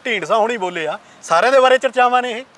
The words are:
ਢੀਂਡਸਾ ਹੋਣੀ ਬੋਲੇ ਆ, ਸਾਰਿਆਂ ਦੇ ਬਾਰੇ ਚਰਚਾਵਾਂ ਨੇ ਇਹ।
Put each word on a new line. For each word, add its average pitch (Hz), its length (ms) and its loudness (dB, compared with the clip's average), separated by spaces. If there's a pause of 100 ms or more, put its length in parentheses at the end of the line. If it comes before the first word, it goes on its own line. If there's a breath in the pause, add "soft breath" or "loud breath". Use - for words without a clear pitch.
ਢੀਂਡਸਾ 202 300 -2
ਹੋਣੀ 233 200 -2
ਬੋਲੇ 175 300 -6
ਆ, 160 120 -8 (240 loud breath)
ਸਾਰਿਆਂ 196 300 2
ਦੇ 269 80 6
ਬਾਰੇ 254 180 4
ਚਰਚਾਵਾਂ 247 440 0
ਨੇ 247 80 -6
ਇਹ। 233 140 -10 (140)